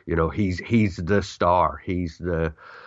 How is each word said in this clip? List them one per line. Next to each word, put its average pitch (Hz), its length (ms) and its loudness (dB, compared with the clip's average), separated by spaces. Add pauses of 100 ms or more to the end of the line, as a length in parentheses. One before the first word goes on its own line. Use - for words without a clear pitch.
You 82 100 -2
know, 82 140 2
he's, 92 300 -2
he's 110 360 2
the 95 260 2
star. 87 600 2
He's 90 340 -4
the, 82 360 -2 (320)